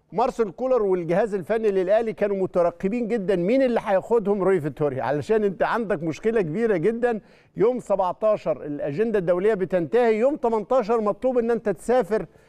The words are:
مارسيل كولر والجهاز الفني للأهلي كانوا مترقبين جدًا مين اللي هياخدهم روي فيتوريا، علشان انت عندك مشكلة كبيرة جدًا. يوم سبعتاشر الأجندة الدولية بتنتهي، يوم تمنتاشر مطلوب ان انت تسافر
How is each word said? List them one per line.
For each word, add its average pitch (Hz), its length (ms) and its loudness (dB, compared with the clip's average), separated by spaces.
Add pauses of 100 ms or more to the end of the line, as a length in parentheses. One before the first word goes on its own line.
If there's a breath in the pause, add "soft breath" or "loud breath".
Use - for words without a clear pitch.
(120)
مارسيل 226 380 -2
كولر 254 320 0
والجهاز 185 520 0
الفني 208 360 -2
للأهلي 202 420 2
كانوا 202 240 -2
مترقبين 190 720 -2
جدًا 190 280 0
مين 208 260 2
اللي 240 220 2
هياخدهم 202 580 0
روي 185 180 2
فيتوريا، 139 420 -2
علشان 147 420 0
انت 190 180 -2
عندك 185 400 -2
مشكلة 214 400 -2
كبيرة 196 340 0
جدًا. 226 440 0 (360 soft breath)
يوم 233 240 2
سبعتاشر 190 840 0
الأجندة 156 540 -2
الدولية 180 360 2
بتنتهي، 190 640 2
يوم 269 180 2
تمنتاشر 226 640 0
مطلوب 233 380 0
ان 226 120 2
انت 226 180 -2
تسافر 208 580 0 (220 soft breath)